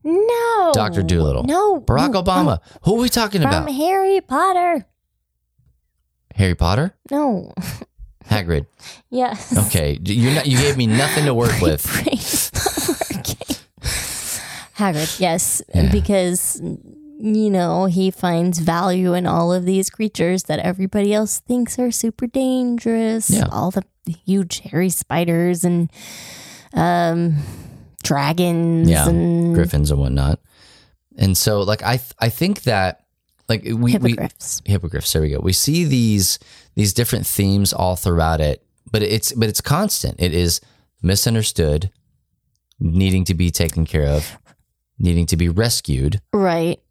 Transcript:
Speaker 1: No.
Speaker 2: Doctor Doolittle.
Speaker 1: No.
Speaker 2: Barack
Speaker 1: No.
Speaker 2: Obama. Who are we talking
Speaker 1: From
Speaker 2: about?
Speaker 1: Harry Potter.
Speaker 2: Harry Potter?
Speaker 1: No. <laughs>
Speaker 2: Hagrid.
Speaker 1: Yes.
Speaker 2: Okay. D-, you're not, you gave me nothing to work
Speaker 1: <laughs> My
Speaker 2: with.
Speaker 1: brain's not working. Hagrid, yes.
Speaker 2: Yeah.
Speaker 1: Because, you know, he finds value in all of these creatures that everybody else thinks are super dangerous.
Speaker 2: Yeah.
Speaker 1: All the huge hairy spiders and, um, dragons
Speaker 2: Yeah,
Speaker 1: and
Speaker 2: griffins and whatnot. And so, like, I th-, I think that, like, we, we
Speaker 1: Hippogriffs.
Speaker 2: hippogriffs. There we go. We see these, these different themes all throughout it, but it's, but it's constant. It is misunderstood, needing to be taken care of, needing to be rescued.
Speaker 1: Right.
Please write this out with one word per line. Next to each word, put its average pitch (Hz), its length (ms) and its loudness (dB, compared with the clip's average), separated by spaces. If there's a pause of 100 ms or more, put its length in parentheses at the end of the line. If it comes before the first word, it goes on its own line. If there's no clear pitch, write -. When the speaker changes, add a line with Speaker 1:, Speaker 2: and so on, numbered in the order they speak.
Speaker 1:
No. 427 680 2
Speaker 2:
Doctor 107 280 0
Doolittle. 78 420 2
Speaker 1:
No. 359 360 2
Speaker 2:
Barack 208 320 2
Speaker 1:
No. 190 100 0
Speaker 2:
Obama. 175 380 2 (220)
Who 208 140 2
are 233 40 0
we 247 80 2
talking 202 340 0
Speaker 1:
From 277 80 4
Speaker 2:
about? 190 220 0
Speaker 1:
Harry 381 480 2
Potter. 349 680 0 (1500)
Speaker 2:
Harry 92 200 2
Potter? 104 400 0 (160)
Speaker 1:
No. 269 420 -2 (380)
<laughs> - 380 -20
Speaker 2:
Hagrid. 85 380 0 (440)
Speaker 1:
Yes. 247 460 -2 (100)
Speaker 2:
Okay. 73 300 0
D-, 98 180 -4
you're 123 200 2
not, 147 120 -2
you 131 100 2
gave 139 200 2
me 123 100 0
nothing 139 380 0
to 139 100 2
work 117 160 2
Speaker 1:
<laughs> 113 100 0
My - 20 2
Speaker 2:
with. 78 220 0 (200)
Speaker 1:
brain's - 480 -2
not - 480 -4 (100)
working. - 460 -8 (1200)
Hagrid, 160 440 -2
yes. 175 420 0 (120)
Speaker 2:
Yeah. 76 160 4
Speaker 1:
Because, 185 720 0
you 220 880 -2
know, 180 360 2
he 185 260 2
finds 170 480 0
value 180 540 0
in 180 120 0
all 170 260 2
of 180 120 0
these 190 260 0
creatures 185 540 -2
that - 160 -2
everybody 190 520 0
else 214 280 0
thinks 247 400 -2
are 247 100 0
super 226 380 -4
dangerous. 233 1000 0
Speaker 2:
Yeah. 214 200 2
Speaker 1:
All 170 220 -2
the 190 120 -2 (400)
huge 190 360 -2
hairy 180 300 -2
spiders 170 720 0
and, 175 260 0 (840)
um, 170 600 2 (680)
dragons 165 880 2
Speaker 2:
Yeah, 160 180 2
Speaker 1:
and 170 460 2
Speaker 2:
griffins 76 360 2
and 71 100 2
whatnot. 69 400 2 (760)
And 95 180 2
so, 107 240 2
like, 104 240 0
I 135 140 0
th-, - 200 -10
I 117 120 0
think 190 320 -2
that, 98 420 0 (440)
like, 113 160 0
we, 113 100 -4
we 120 180 2
Speaker 1:
Hippogriffs. - 720 -2
Speaker 2:
hippogriffs. 85 480 -2
There 80 100 2
we 76 80 2
go. 73 100 -2
We 92 120 0
see 160 320 0
these, 113 540 2 (360)
these 104 200 0
different 117 320 -2
themes 98 480 2
all 92 200 0
throughout 80 460 0
it, 73 240 -2 (260)
but 107 120 0
it's, 104 300 -2
but 113 180 0
it's - 100 -4
constant. - 580 -2
It 85 140 0
is 85 280 2 (420)
misunderstood, 95 880 0 (880)
needing 92 460 2
to 92 80 0
be 85 160 2
taken 82 340 -2
care 76 220 0
of, 73 320 -2 (600)
needing 85 280 2
to 90 100 0
be 85 140 2
rescued. 82 680 0 (120)
Speaker 1:
Right. 175 480 0 (100)